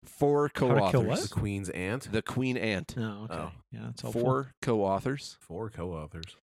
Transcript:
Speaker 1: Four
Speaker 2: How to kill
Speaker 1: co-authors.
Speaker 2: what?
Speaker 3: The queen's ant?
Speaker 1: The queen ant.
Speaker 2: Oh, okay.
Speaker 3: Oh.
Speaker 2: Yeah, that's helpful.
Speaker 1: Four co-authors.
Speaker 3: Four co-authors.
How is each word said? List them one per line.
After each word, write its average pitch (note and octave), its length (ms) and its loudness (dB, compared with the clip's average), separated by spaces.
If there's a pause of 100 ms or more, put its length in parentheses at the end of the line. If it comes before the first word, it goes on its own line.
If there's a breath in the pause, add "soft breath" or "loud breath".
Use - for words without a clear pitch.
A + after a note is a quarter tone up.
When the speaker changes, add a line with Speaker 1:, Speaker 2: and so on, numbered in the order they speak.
Speaker 1:
Four C#3+ 500 4
Speaker 2:
How - 60 -2
to - 0 -
kill B2 160 6
Speaker 1:
co-authors. G#2+ 320 6
Speaker 2:
what? A3 140 0
Speaker 3:
The - 60 -4
queen's G2 420 -2
ant? G2+ 420 -4
Speaker 1:
The A2 100 0
queen B2+ 340 0
ant. A2 400 -2
Speaker 2:
Oh, A2 280 -4
okay. A2 100 -8
Speaker 3:
Oh. D#2 160 -6 (220)
Speaker 2:
Yeah, A2+ 140 -10
that's A#2+ 160 -10
helpful. A#2 200 -2
Speaker 1:
Four C3 400 0
co-authors. G#2+ 760 0
Speaker 3:
Four G#2 300 -10
co-authors. E2+ 640 -10 (120)